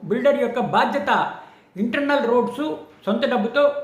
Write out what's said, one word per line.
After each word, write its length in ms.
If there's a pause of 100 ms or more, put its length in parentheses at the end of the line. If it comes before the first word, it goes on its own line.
బిల్డర్ 360
యొక్క 200
బాధ్యత, 720 (440)
ఇంటర్నల్ 500
రోడ్స్ 480 (320)
సొంత 200
డబ్బుతో 580